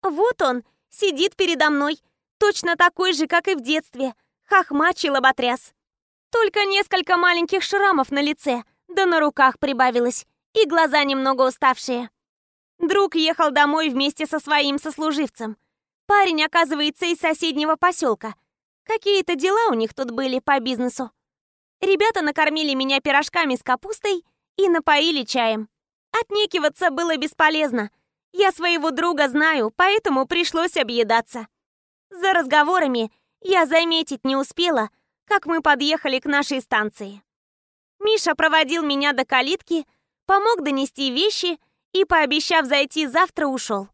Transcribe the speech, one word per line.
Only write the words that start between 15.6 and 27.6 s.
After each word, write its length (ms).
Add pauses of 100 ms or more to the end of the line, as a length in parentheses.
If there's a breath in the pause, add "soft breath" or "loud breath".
Парень, 380
оказывается, 600
из 140
соседнего 560
поселка. 600 (480)
Какие-то 520
дела 340
у 40
них 200
тут 180
были 280
по 200
бизнесу. 520 (680)
Ребята 420
накормили 520
меня 260
пирожками 560
с 80
капустой 640 (320)
и 100
напоили 560
чаем. 460 (420)
Отнекиваться 800
было 240
бесполезно. 720 (440)